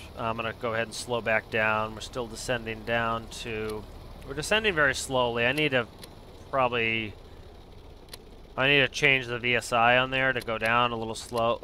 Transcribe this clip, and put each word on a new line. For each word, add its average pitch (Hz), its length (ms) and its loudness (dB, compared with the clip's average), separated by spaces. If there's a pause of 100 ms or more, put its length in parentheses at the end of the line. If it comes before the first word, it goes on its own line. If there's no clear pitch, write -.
(160)
I'm 113 200 -4
gonna 113 160 -4
go 113 220 -4
ahead 113 120 0
and 110 80 -12
slow 120 260 -4
back 110 300 0
down. 110 440 0
We're 107 80 -10
still 120 260 -8
descending 113 540 -6
down 113 440 -2 (140)
to, 110 420 -6 (460)
we're 135 60 -8
descending 208 400 2
very 143 200 4
slowly. 120 520 2
I 127 60 4
need 151 200 2
to 120 160 2 (640)
probably, 113 600 2 (1400)
I 131 120 2
need 143 120 6
to 127 80 4
change 135 380 4
the 120 140 -4
V 123 160 2
S - 160 -2
I 120 260 6
on 131 140 2
there 131 200 2
to 123 80 -2
go 113 180 -4
down 117 340 2
a 117 40 -4
little 113 200 -6
slow, 117 480 0